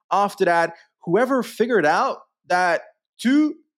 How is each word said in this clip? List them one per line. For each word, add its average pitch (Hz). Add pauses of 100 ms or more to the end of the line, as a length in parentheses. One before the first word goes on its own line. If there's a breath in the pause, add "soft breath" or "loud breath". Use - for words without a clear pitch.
(100)
After 190
that, 170 (300 loud breath)
whoever 240
figured 220
out 196 (280)
that 175 (360)
two 294 (220)